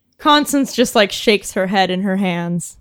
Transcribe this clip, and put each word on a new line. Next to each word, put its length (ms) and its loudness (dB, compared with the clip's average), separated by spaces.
Constance 580 2
just, 180 0
like, 160 4
shakes 440 -2
her 120 0
head 240 2
in 120 -2
her 160 -2
hands. 640 -4